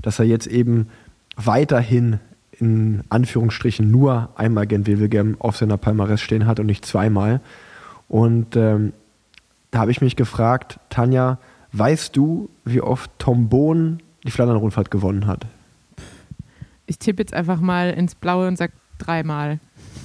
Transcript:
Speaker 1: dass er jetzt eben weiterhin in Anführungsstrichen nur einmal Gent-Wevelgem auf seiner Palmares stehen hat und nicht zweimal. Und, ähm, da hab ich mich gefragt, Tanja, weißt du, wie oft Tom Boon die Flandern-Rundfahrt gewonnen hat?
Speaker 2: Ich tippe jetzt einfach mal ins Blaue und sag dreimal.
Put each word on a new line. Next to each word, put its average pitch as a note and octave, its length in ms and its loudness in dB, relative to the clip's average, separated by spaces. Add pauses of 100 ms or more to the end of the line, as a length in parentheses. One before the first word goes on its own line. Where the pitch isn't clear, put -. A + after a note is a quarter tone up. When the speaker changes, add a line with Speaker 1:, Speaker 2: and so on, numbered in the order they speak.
Speaker 1:
dass - 160 -4
er A2+ 60 4
jetzt A2+ 220 0
eben A#2 400 0 (480)
weiterhin A#2+ 840 2 (320)
in A2 580 0
Anführungsstrichen A2+ 800 0
nur B2 460 4
einmal G#2+ 320 0
Gent-Wevelgem G#2 720 0
auf - 180 -4
seiner G#2 200 0
Palmares G#2+ 440 0
stehen A2 240 0
hat A2+ 140 2
und G#2+ 80 0
nicht G2+ 180 -2
zweimal. G#2+ 560 0 (680)
Und, A#2 480 2
ähm, G#2+ 380 2 (800)
da A2+ 80 0
hab A2 100 2
ich B2 120 0
mich B2+ 140 0
gefragt, A#2+ 640 -2 (100)
Tanja, B2+ 500 0 (320)
weißt B2 440 0
du, D3+ 340 0 (140)
wie A#2+ 160 0
oft - 380 -4
Tom A#2+ 320 2
Boon D#3+ 520 2 (220)
die B2+ 80 -6
Flandern-Rundfahrt A2 600 0
gewonnen G2 340 -2
hat? G#2 220 -4 (1400)
Speaker 2:
Ich - 140 -8
tippe G#3 240 -2
jetzt - 100 -10
einfach E3+ 260 -2
mal F3+ 300 0
ins F3 260 -2
Blaue F3+ 320 -2
und F3+ 100 -2
sag E3+ 140 -4 (280)
dreimal. D#3 600 -4 (460)